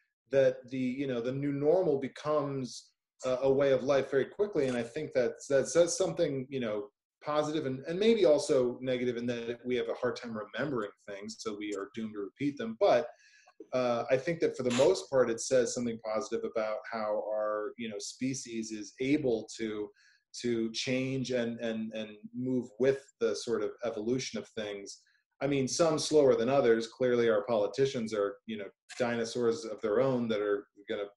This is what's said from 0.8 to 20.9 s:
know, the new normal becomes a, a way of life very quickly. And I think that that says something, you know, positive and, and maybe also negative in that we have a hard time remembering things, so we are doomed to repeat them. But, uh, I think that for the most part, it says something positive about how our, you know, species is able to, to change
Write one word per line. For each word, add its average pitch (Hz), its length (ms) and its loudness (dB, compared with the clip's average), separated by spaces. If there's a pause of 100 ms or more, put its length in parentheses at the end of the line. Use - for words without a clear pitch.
know, 123 120 -2
the 123 120 -2
new 139 200 -2
normal 147 460 2
becomes 139 920 -4 (340)
a, 127 180 0
a 135 100 4
way 135 200 4
of 127 100 4
life 135 300 2
very 135 140 2
quickly. 165 420 -2
And 123 80 -2
I 120 60 -2
think 147 320 -8
that 120 180 2 (160)
that 135 200 4
says 170 300 4
something, 156 500 0
you 135 120 -4
know, 107 280 -4 (360)
positive 151 420 0
and, 131 200 -4
and 170 120 -4
maybe 214 280 6
also 131 540 4
negative 123 360 -2
in 120 100 -4
that 120 380 -4
we 123 120 -2
have 117 120 -2
a 113 60 -2
hard 120 200 -2
time 117 220 -8
remembering 107 540 -4 (180)
things, 104 320 -12
so 104 180 -6
we 104 160 -6
are 98 200 -6
doomed 110 200 -8
to 104 60 -8
repeat 117 380 -6
them. 113 200 -6
But, 135 300 4 (640)
uh, 123 380 0
I 135 60 4
think 165 240 -2
that - 160 0
for - 80 -6
the 120 80 2
most 139 360 4
part, 127 220 4
it 113 100 -2
says 123 320 2
something 117 320 -4
positive 110 400 -4
about 107 340 -4 (140)
how 107 360 -2
our, 107 500 -2
you 117 100 -6
know, 107 100 -8
species 117 760 -6
is 107 280 -10
able 131 560 0
to, 107 320 -6 (540)
to 113 300 0
change 131 580 -2